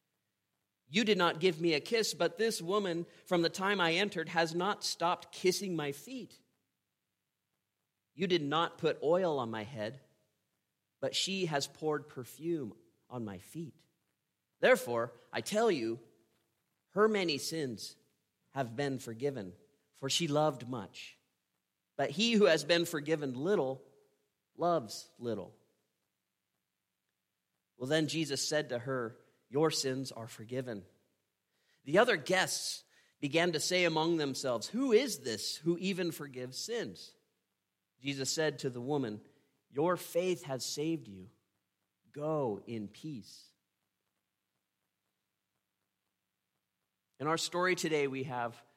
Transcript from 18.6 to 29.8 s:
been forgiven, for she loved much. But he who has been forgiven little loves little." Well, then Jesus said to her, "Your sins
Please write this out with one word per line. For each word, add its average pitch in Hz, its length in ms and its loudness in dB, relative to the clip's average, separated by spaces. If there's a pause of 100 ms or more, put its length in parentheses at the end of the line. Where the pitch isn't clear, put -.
been 135 240 -2
forgiven, 117 540 -6 (440)
for 135 120 -6
she 165 180 0
loved 147 400 2
much. 117 500 -10 (800)
But 135 140 -2
he 214 220 2
who 208 140 8
has 160 180 6
been 170 220 4
forgiven 147 480 -2
little 135 500 0 (720)
loves 156 520 -2 (100)
little." 107 360 -6 (2250)
Well, 123 120 -6
then 156 200 4
Jesus 143 380 -2
said 151 240 -2
to 120 100 -4
her, 120 360 -4 (320)
"Your 151 220 4
sins 135 400 -2